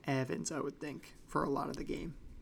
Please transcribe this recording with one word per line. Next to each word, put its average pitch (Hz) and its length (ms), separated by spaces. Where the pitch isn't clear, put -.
Evans, 135 440
I 151 80
would 139 180
think, - 380
for 151 160
a 147 80
lot 139 180
of - 80
the - 80
game. - 300